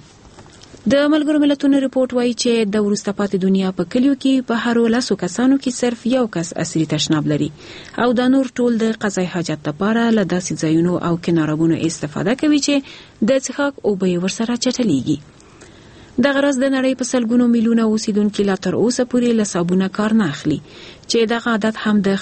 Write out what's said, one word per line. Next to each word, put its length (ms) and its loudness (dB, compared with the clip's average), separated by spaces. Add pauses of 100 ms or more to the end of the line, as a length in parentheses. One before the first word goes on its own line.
(920)
د 20 4 (180)
ملګرو 280 2
ملتونو 400 2
رپورټ 320 0
وایي 200 0
چې 420 0
د 100 2
وروسته 340 -2
پاتې 240 0
دنیا 360 2
په 160 -2
کلیو 280 4
کې 240 2
په 160 0
هرو 300 2
لسو 300 0
کسانو 340 2
کې 140 -4 (100)
صرف 320 -2
یو 100 2 (140)
کس 120 -4 (140)
عصري 300 -2
تشناب 400 0
لري 160 -2 (560)
او 20 2 (140)
دا 140 2
نور 140 0 (120)
ټول 240 2
د 180 0
قضای 320 -2
حاجت 360 -4
لپاره 440 0
له 80 2
داسې 300 -2 (100)
ځایونو 340 2 (120)
او 40 2 (160)
کنارابونو 600 2
استفاده 520 -4
کوي 240 2
چې 100 0 (460)
د 100 2 (140)
څښاک 280 -4 (100)
اوبه 240 0
یې 160 0
ورسره 400 -4
چټلیږي. 560 0 (1040)
دغه 200 2
راز 160 0
د 120 0
نړۍ 280 0
په 100 -4
سلګونو 420 0
میلیونه 320 2
اوسیدونکي 600 0
لا 200 0
تر 140 0
اوسه 340 2
پورې 260 2
له 140 2
صابونه 360 0 (100)
کار 160 0
نه 200 4
اخلي، 240 -2 (520)
چې 240 2
دغه 180 -2
عادت 320 0
هم 240 2
د 140 2